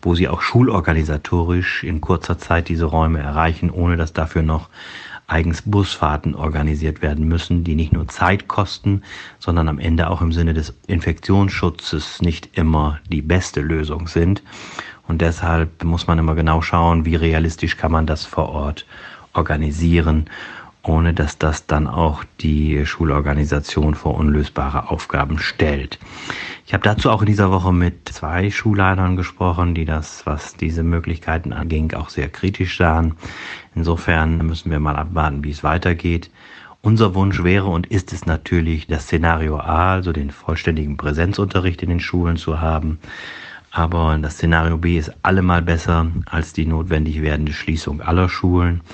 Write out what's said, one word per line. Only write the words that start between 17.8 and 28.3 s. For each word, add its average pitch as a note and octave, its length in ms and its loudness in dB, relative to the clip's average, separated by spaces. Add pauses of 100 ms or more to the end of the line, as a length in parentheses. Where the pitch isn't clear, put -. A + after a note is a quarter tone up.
man D#2+ 140 2
das D2+ 200 -2
vor - 240 -4
Ort D2+ 360 -6 (480)
organisieren, D#2 920 2 (560)
ohne E2 320 4
dass D2 240 -2
das D#2 300 -2
dann D2+ 180 2
auch D#2 380 0 (160)
die D2+ 480 2
Schulorganisation D2 1080 0
vor D2 220 -2
unlösbare D2 760 0
Aufgaben D2+ 480 -2
stellt. C#2+ 640 -2 (640)
Ich - 80 -12
habe G2 100 0
dazu G#2+ 280 2
auch G#2 100 2
in G2+ 60 2
dieser G2+ 240 4
Woche F#2 200 4
mit F2 380 2
zwei F2 400 -2